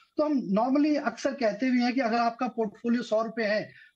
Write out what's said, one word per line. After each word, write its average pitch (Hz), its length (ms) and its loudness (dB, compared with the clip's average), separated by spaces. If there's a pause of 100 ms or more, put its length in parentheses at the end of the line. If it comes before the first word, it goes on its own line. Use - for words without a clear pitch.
(180)
तो 302 60 2
हम 233 300 0
normally 277 500 2
अक्सर 269 300 -2
कहते 226 380 0
भी 247 120 4
हैं 240 100 0
कि 262 80 0
अगर 233 160 0
आपका 233 300 -2
portfolio 233 560 -2
सौ 220 200 0
रुपए 226 200 -4
है 208 260 -2 (260)